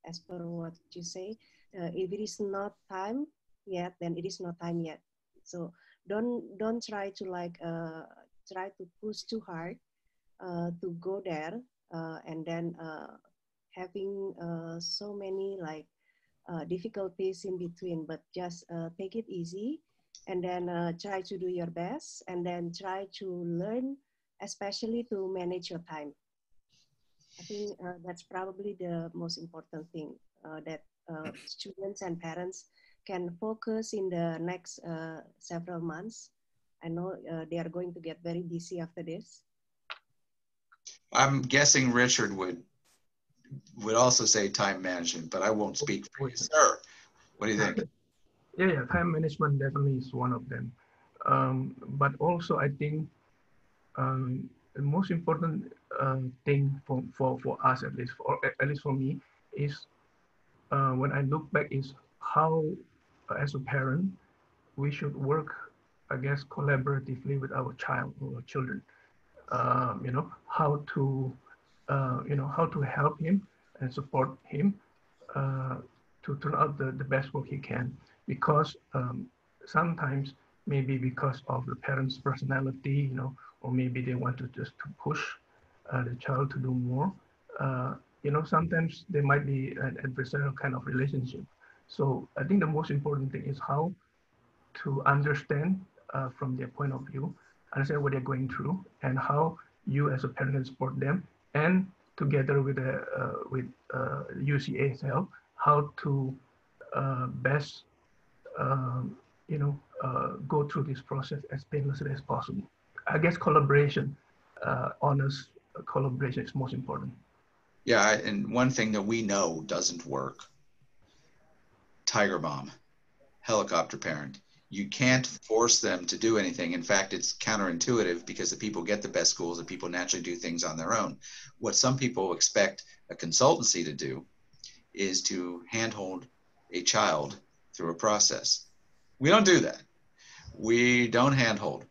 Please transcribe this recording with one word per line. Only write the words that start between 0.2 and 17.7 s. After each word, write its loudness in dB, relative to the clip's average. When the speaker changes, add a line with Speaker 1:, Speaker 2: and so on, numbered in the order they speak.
Speaker 1:
per -12
what -8
you -12
say, -10
uh, -6
if -2
it -6
is -8
not -4
time -4
yet, -4
then -4
it -8
is -8
not -8
time -2
yet. -8
So -10
don't, -4
don't -2
try -6
to, -12
like, -6
uh, -6
try -6
to -12
push -8
too -6
hard, -10
uh, -4
to -6
go -6
there, -6
uh, -8
and -10
then, -4
uh, -12
having, -8
uh, -6
so -8
many, -6
like, -10
uh, -6
difficulties -4
in -4
between, -6